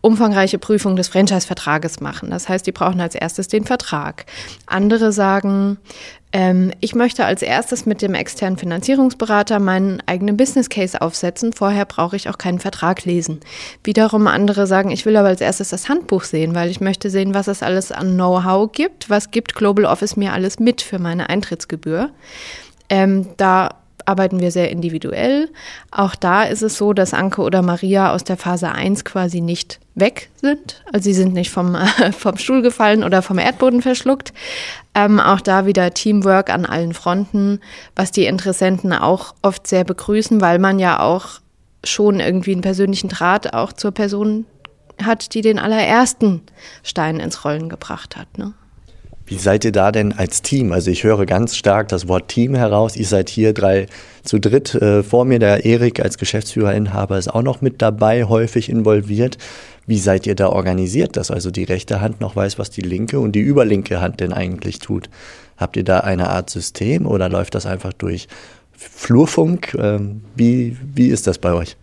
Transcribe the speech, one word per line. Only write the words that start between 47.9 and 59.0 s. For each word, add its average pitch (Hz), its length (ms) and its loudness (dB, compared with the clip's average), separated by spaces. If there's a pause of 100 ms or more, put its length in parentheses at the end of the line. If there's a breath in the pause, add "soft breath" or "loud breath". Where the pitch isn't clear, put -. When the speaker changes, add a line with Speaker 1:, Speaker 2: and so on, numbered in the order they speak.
Speaker 1:
hat, - 200 -16
ne? 202 160 -10 (800 soft breath)
Speaker 2:
Wie 95 80 -6
seid 101 260 2
ihr 113 60 2
da 101 220 2
denn 107 200 0
als - 300 -4
Team? 127 300 0
Also 90 180 0
ich 85 140 -2
höre 104 200 4
ganz 95 300 0
stark 104 320 2
das 87 220 -4
Wort 92 180 0
Team 127 300 0
heraus. 110 400 2
Ihr 113 100 -4
seid 95 220 2
hier 110 240 2
drei 98 340 2 (380 loud breath)
zu 107 160 0
dritt. 120 340 2
Äh, 104 300 4
vor 120 200 4
mir 127 140 4
der 101 260 4
Erik 117 360 4
als - 180 -2
Geschäftsführer, 104 560 -2
Inhaber 101 420 -2
ist 92 160 -4
auch 117 100 0
noch 131 180 -2
mit 131 200 -2
dabei, 110 440 4
häufig 113 440 2
involviert. 107 720 2 (480 loud breath)